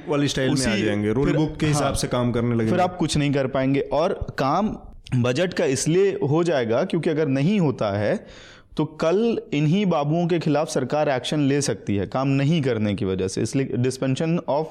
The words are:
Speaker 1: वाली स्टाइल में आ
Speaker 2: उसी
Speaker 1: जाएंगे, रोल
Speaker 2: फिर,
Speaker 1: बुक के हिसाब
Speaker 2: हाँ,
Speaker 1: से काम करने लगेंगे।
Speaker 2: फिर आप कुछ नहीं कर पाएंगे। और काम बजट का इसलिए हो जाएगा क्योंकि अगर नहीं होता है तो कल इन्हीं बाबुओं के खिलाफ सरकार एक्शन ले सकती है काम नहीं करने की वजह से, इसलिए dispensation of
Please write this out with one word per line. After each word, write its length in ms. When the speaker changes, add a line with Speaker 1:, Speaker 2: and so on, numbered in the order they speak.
Speaker 1:
वाली 200
स्टाइल 260
में 120
आ 80
Speaker 2:
उसी 100
Speaker 1:
जाएंगे, 280
रोल 160
Speaker 2:
फिर, 100
Speaker 1:
बुक 200
के 80
हिसाब 180
Speaker 2:
हाँ, 100
Speaker 1:
से 140
काम 240
करने 240
लगेंगे। 160
Speaker 2:
फिर 80
आप 180
कुछ 200
नहीं 160
कर 140
पाएंगे। 320
और 480
काम 400
बजट 380
का 120
इसलिए 540
हो 140
जाएगा 400
क्योंकि 260
अगर 180
नहीं 320
होता 380
है 300
तो 80
कल 560
इन्हीं 320
बाबुओं 420
के 120
खिलाफ 300
सरकार 400
एक्शन 300
ले 220
सकती 340
है 120
काम 200
नहीं 340
करने 340
की 100
वजह 220
से, 140
इसलिए 260
dispensation 720
of 220